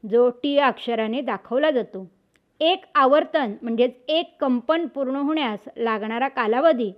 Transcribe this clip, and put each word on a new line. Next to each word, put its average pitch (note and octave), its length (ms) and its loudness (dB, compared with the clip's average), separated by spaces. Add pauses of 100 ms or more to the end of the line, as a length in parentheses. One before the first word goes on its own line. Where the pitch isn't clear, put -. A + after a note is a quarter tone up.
जो A#3+ 200 4
टी C#4 280 -2
अक्षराने A#3 640 0
दाखवला B3 500 -2
जातो. G3 400 -4 (480)
एक F4+ 260 0 (100)
आवर्तन C#4+ 680 2
म्हणजेच A#3 300 0 (160)
एक D#4+ 320 -4
कंपन C#4+ 480 0
पूर्ण C4 280 -4
होण्यास C#4 440 -2 (180)
लागणारा A3+ 500 -2
कालावधी B3 720 0